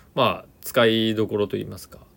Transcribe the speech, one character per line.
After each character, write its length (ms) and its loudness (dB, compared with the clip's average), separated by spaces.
ま 280 0
あ、 20 -20
使 260 2
い 280 2
ど 120 -2
こ 100 -4
ろ 100 0
と 80 -6
い 60 -4
い 40 -8
ま 120 -14
す 100 -18
か、 120 -20